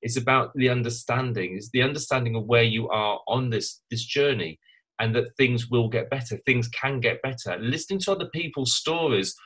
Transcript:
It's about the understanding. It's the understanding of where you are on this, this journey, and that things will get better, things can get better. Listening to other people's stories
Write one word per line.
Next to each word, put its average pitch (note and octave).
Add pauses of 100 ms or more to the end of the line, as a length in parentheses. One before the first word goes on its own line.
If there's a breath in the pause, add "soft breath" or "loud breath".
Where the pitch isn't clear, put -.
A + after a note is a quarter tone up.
It's A#2+
about C3
the B2+
understanding. A#2+
It's G#2+
the B2+
understanding C3
of A2
where A#2
you A2+
are G#2
on B2+
this, - (100)
this A#2
journey, A#2+ (400 soft breath)
and A2+
that A#2+
things B2
will A#2
get -
better, B2
things A#2+
can C3+
get A#2
better. A#2
Listening C#3+
to G3
other E3+
people's C#3+
stories D3 (100)